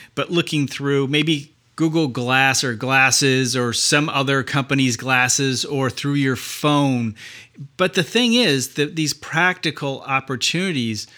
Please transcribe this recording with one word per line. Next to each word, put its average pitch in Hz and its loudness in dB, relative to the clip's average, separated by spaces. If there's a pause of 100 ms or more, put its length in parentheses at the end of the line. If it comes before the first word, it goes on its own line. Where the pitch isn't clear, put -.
(140)
but - -4
looking 165 0
through 139 -2
maybe 151 0 (220)
Google 160 2
Glass 127 2
or 123 -2
glasses 131 2
or 120 0
some 147 2
other 139 0
company's 131 0
glasses 127 0
or 135 -2
through 143 -4
your 135 0
phone. 135 0 (640)
But 185 0
the 185 2
thing 233 0
is 151 2
that 151 -2
these 151 -2
practical 160 -2
opportunities 135 -2 (120)